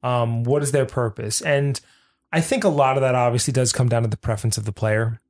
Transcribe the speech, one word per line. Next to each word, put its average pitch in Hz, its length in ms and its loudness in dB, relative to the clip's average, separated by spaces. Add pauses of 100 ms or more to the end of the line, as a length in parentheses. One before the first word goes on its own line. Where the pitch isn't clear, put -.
Um, 117 420 0
what 143 180 0
is 131 100 -4
their 135 140 2
purpose? 113 540 -4
And 143 400 0 (520)
I 160 80 0
think - 240 0
a 202 40 4
lot 135 280 2
of 135 60 2
that 127 120 2
obviously 123 380 2
does 123 200 2
come 123 160 2
down 117 140 2
to 110 60 0
the 107 80 -4
preference 110 420 -4
of 104 60 -6
the 104 80 -6
player. 110 580 -2